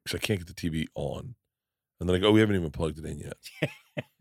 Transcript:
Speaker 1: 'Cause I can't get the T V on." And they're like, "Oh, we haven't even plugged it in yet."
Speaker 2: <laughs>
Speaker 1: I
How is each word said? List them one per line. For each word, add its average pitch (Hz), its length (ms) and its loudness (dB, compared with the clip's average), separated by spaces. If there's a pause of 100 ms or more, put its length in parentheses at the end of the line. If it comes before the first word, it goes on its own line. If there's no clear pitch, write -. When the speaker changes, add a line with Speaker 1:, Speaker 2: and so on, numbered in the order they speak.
Speaker 1:
'Cause - 100 -6
I - 40 -4
can't 101 200 0
get 85 80 -14
the 85 60 -16
T 90 160 -4
V 80 260 -4
on." 73 400 -6 (640)
And 85 100 -2
they're 92 80 4
like, 92 80 2
"Oh, 107 60 8
we 110 80 10
haven't 104 160 6
even 82 160 0
plugged 78 280 -4
it 78 60 -12
in 76 140 -8
yet." 73 180 -12 (240)
Speaker 2:
<laughs> - 360 -8
Speaker 1:
I - 60 -8 (180)